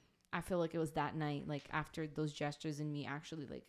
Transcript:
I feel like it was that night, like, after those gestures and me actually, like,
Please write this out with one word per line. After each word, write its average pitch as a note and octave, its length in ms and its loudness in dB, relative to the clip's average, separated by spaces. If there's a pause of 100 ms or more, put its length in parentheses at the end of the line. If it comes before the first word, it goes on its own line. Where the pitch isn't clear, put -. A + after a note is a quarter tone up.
(320)
I F3 80 2
feel F3+ 180 2
like E3 160 4
it E3 40 4
was D#3+ 140 4
that D3 240 2
night, D3 300 0
like, D3 260 -2
after D#3 340 0
those D3+ 260 0
gestures D3 480 -2
and D3+ 120 0
me D3 140 -2
actually, D3 400 -6
like, C3 220 -8